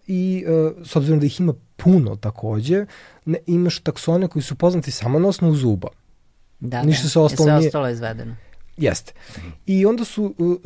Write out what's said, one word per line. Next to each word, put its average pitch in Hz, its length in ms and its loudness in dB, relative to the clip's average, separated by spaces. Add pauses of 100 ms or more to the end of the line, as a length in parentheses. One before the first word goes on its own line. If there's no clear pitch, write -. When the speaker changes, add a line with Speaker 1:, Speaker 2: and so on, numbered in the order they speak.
Speaker 1:
i, 185 380 -2
e, 165 60 -4 (340)
s - 120 -8
obzirom 151 240 2
da 147 60 2
ih - 140 -4
ima 175 120 2 (240)
puno 143 400 4
takođe, 110 720 -2 (380)
ne, 160 140 -2 (100)
imaš 175 320 0
taksone 170 480 -2
koji 151 140 -4
su - 140 -8
poznati 175 340 0
samo 123 280 -2
na 185 100 4
osnovu 170 280 2
zuba. 113 320 0 (720)
Speaker 2:
Da, 123 220 -4
Speaker 1:
Ništa 147 200 2
Speaker 2:
da. 156 60 -2
Speaker 1:
se 165 120 2
ostalo 151 260 4
Speaker 2:
Sve 151 80 6
Speaker 1:
nije 156 140 4
Speaker 2:
ostalo 143 180 -2
je 120 60 -2
izvedeno. 117 440 -8 (400)
Speaker 1:
Jeste. 120 360 -2 (540)
I 190 200 4
onda 233 180 2
su, 208 300 -4
e, - 80 -4 (240)